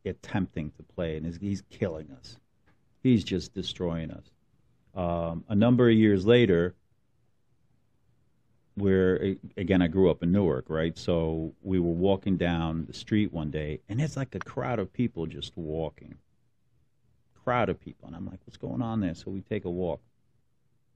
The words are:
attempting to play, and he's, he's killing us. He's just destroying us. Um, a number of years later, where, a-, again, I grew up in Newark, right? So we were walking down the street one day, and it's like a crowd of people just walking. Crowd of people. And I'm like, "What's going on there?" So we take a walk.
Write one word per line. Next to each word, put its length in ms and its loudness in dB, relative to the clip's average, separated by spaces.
attempting 680 -6
to 120 -20
play, 340 -6
and 80 -8
he's, 120 -8
he's 320 -6
killing 420 -6
us. 260 -20
He's 200 4
just 300 -6
destroying 580 -6
us. 140 -16
Um, 540 -4
a 60 0
number 340 6
of 60 8
years 300 6
later, 480 6
where, 480 2
a-, 140 -2
again, 240 2
I 60 4
grew 220 4
up 140 0
in 80 2
Newark, 380 2
right? 280 -2
So 640 -2
we 180 0
were 120 2
walking 460 0
down 480 -2
the 80 -14
street 380 -2
one 200 -6
day, 360 -6
and 140 -4
it's 160 -6
like 180 -8
a 40 -8
crowd 400 -6
of 120 -6
people 360 -4
just 280 -14
walking. 600 -8
Crowd 260 0
of 100 -6
people. 280 -20
And 80 -16
I'm 100 -10
like, 200 -14
"What's 120 -20
going 240 -6
on 200 -4
there?" 140 -2
So 160 -12
we 100 -8
take 240 -6
a 40 -6
walk. 320 -4